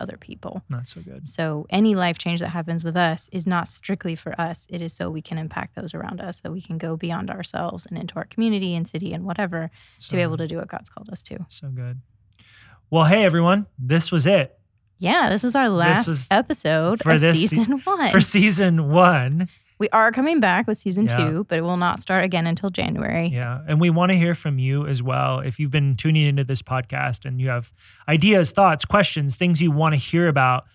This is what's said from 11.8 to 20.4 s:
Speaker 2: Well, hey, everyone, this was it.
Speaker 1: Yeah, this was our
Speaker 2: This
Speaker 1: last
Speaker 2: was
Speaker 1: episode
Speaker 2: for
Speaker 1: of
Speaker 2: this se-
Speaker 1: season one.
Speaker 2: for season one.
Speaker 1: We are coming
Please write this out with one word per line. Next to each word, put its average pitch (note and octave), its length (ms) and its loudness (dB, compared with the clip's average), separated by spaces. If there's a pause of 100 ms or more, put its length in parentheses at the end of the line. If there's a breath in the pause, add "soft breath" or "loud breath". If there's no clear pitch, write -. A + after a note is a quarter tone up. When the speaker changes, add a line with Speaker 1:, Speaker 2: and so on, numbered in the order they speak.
Speaker 2:
Well, D#3+ 140 6
hey, G3+ 200 6
everyone, F3 420 4 (120)
this C#3+ 320 0
was D3+ 160 2
it. F3 300 4 (440)
Speaker 1:
Yeah, B3 300 2
this G3+ 140 0
was B3 100 0
our C4+ 140 4
Speaker 2:
This G3+ 100 2
Speaker 1:
last F3+ 300 4
Speaker 2:
was C#3+ 200 -2
Speaker 1:
episode F3+ 760 0
Speaker 2:
for D#3+ 100 4
Speaker 1:
of D#3 80 6
Speaker 2:
this D#3+ 200 4
se- D#3+ 60 2 (100)
Speaker 1:
season A#3+ 280 2
one. F4 260 0
Speaker 2:
for - 100 6
season F#3 680 4
one. D#3+ 600 4 (300 soft breath)
Speaker 1:
We G#3 120 0
are A3 200 4
coming C#4+ 300 0